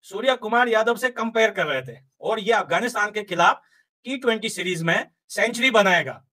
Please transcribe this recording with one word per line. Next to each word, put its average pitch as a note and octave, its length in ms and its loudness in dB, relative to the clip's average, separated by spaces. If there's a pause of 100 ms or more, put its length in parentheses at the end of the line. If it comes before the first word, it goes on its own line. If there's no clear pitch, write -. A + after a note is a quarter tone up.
सूर्या B3 340 -2
कुमार A#3+ 320 0
यादव A3 280 2
से B3 140 -2
compare A3+ 400 0
कर F#3+ 160 -2
रहे C3+ 160 -4
थे - 160 -16 (240)
और A3 180 -2
ये G#3 120 -2
अफगानिस्तान G#3 600 0
के G#3+ 120 -6
खिलाफ F3+ 380 2 (420)
T C4 140 -8
twenty A3+ 320 -2
series F3 340 -6
में E3+ 240 0 (220)
century A#3 420 0
बनाएगा। F3+ 600 2